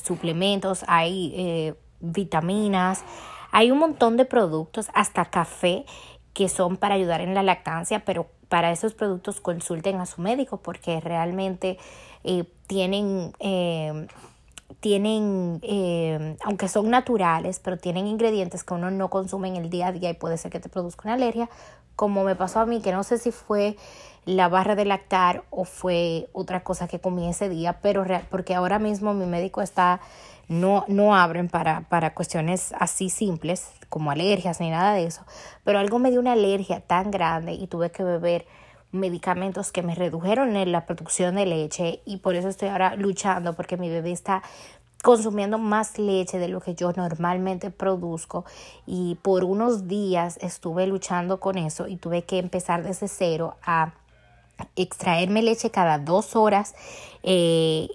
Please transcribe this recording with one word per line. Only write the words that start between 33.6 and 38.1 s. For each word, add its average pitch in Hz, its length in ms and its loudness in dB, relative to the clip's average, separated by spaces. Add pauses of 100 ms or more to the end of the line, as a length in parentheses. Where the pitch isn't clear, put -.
como 156 240 -4
alergias 180 480 2
ni 170 120 -2
nada 185 220 4
de 185 120 2
eso, - 180 -8 (400)
pero 202 160 4
algo 208 200 2
me 254 100 4
dio 247 100 4
una 247 140 2
alergia 196 480 2
tan 185 300 0
grande 165 420 -2
y 185 140 -10
tuve 170 240 -2
que 190 120 -6
beber 170 420 0 (460)